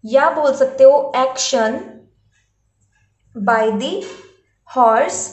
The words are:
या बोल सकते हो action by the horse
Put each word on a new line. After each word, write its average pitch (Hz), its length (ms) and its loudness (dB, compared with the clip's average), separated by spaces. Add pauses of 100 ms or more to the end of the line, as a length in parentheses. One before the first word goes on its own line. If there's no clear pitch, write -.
या 269 260 2
बोल 294 240 -2
सकते 262 300 2
हो 277 320 4
action 254 600 -2 (1600)
by 220 340 0
the 262 320 -6 (760)
horse 233 420 2 (120)